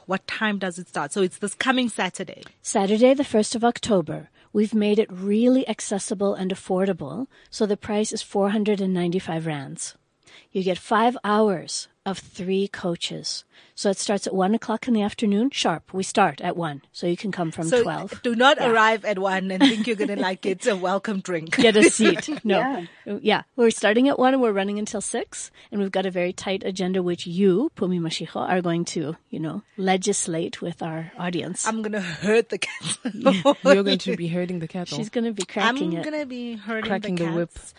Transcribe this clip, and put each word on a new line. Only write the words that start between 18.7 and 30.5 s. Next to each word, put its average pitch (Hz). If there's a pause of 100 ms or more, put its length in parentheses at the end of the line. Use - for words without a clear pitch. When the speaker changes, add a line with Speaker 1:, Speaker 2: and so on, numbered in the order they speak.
Speaker 1:
arrive 220
at 202
one 190
and 185
think 226
you're 226
gonna, 202
like, 190
get 190
a 208
welcome 190
drink. 165
Speaker 2:
Get 214
a 220
seat. -
Speaker 1:
<laughs> -
Speaker 2:
No. - (480)
Speaker 3:
Yeah. 202
Speaker 2:
Yeah. 196 (140)
We're 233
starting 220
at -
one 254
and 262
we're 220
running 196
until 214
six. - (220)
And 208
we've 196
got 190
a 185
very 180
tight 190
agenda, 190
which 175
you, 190
Pumi 180
Mashiho, 160 (120)
are 185
going 170
to, 160 (140)
you 160
know, 160 (140)
legislate 190